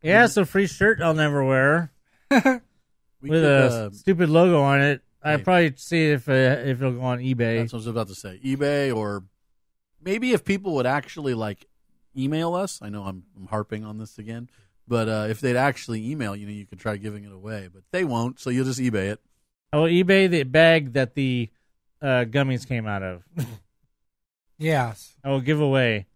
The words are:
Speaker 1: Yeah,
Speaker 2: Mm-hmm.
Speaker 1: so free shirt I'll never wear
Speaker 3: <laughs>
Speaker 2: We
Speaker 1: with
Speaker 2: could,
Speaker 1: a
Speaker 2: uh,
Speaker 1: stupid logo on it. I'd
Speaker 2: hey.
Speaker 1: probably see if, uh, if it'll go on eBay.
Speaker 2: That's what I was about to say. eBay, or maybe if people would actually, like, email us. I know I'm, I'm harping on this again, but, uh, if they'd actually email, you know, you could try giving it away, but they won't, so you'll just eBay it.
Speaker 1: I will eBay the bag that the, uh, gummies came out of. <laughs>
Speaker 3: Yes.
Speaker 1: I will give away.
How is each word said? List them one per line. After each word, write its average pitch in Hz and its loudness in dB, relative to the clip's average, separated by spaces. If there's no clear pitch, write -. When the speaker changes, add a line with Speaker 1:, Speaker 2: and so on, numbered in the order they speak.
Speaker 1:
Yeah, 196 6
Speaker 2:
Mm-hmm. 233 4
Speaker 1:
so 196 2
free 196 0
shirt 202 0
I'll 165 2
never 147 2
wear 139 2
Speaker 3:
<laughs> - -8
Speaker 2:
We - -2
Speaker 1:
with 160 4
Speaker 2:
could, - 4
Speaker 1:
a 139 6
Speaker 2:
uh, 101 -8
Speaker 1:
stupid 170 0
logo 165 6
on 139 4
it. 143 2
I'd 151 0
Speaker 2:
hey. - -6
Speaker 1:
probably 175 4
see 160 0
if, 139 -2
uh, 143 0
if 131 2
it'll 131 -2
go 123 -6
on 123 -2
eBay. 120 0
Speaker 2:
That's 117 -4
what 120 -8
I - -8
was 110 -10
about 113 -4
to 95 -16
say. 95 -16
eBay, 139 -2
or 101 -4
maybe 226 -2
if 185 0
people 196 -2
would 127 2
actually, 139 -4
like, 107 -8
email 156 -2
us. 185 -6
I 104 -14
know 104 -10
I'm, 95 -10
I'm 92 -18
harping 107 -6
on 107 -14
this - -16
again, 117 -14
but, 113 0
uh, 107 -2
if 110 -4
they'd 123 0
actually 123 -2
email, 117 -6
you 104 -14
know, 104 -12
you 101 -14
could 95 -20
try 107 -6
giving 104 -12
it 101 -20
away, 98 -14
but 95 -20
they 185 -2
won't, 120 -2
so 131 -8
you'll 127 0
just 131 -6
eBay 107 -2
it. 107 -10
Speaker 1:
I 151 0
will 156 4
eBay 185 4
the 170 0
bag 156 4
that 131 -2
the, 127 -2
uh, 127 0
gummies 131 -2
came 117 -6
out 101 -4
of. 90 -10
<laughs> 143 -4
Speaker 3:
Yes. 143 -4
Speaker 1:
I 139 -6
will 135 0
give 147 0
away. 127 2